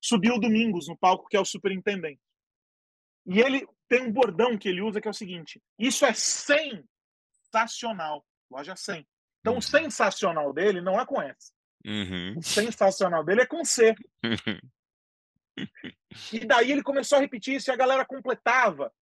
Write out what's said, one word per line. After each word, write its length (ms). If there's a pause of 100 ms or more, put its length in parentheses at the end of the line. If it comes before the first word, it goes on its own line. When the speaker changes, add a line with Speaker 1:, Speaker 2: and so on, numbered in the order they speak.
Speaker 1:
subiu 320
o 60
Domingos 480
no 80
palco, 320
que 80
é 40
o 40
superintendente. 760 (1040)
E 140
ele 260 (220)
tem 140
um 100
bordão 460
que 100
ele 140
usa, 180
que 80
é 20
o 40
seguinte: 480 (160)
"Isso 260
é 80
sensacional, 2250 (240)
loja 260
cem." 300 (340)
Então, 140
Speaker 2:
Uhum. 60
Speaker 1:
o 20
sensacional 880
dele 300
não 180
é 60
com 160
S. 300 (340)
Speaker 2:
Uhum. 520
Speaker 1:
O 40
sensacional 840
dele 180
é 40
com 180
C. 300 (280)
Speaker 2:
<laughs> 500 (1600)
Speaker 1:
E 140
daí 260
ele 100
começou 360
a 20
repetir 360
isso 140
e 20
a 40
galera 300
completava. 840 (120)